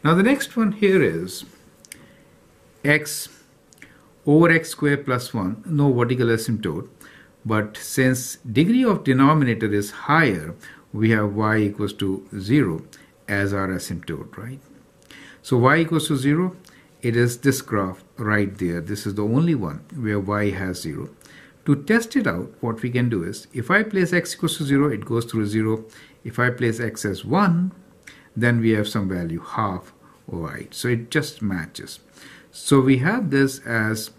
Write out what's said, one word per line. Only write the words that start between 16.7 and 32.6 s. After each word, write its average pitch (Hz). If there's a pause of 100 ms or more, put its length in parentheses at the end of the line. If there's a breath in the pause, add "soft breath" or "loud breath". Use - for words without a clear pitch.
it 117
is 120
this 135
graph 98 (140)
right 104
there. 85
This 98
is 98
the 104
only 147
one 110 (100)
where 107
y 104
has 92
zero. - (560 loud breath)
To 143
test 226
it 214
out, 90
what 113
we 123
can 120
do 98
is, -
if 131
I 208
place 190
x 175
equals -
to 156
zero, 139
it 104
goes 117
through 110
zero. 110 (400 loud breath)
If 117
I 123
place 120
x -
as 95
one, 180 (640 loud breath)
then 120
we 113
have 107
some 101
value, 85
half 98 (340 soft breath)
y. 82
So -
it 120
just 151
matches. 92 (520 loud breath)
So -